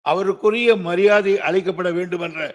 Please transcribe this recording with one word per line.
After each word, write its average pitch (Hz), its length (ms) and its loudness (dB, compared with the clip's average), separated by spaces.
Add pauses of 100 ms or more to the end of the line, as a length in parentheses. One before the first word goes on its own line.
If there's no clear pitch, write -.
அவருக்குரிய 208 760 0
மரியாதை 196 600 2
அளிக்கப்பட 180 540 -2
வேண்டும் 175 280 -4
என்ற 156 340 -8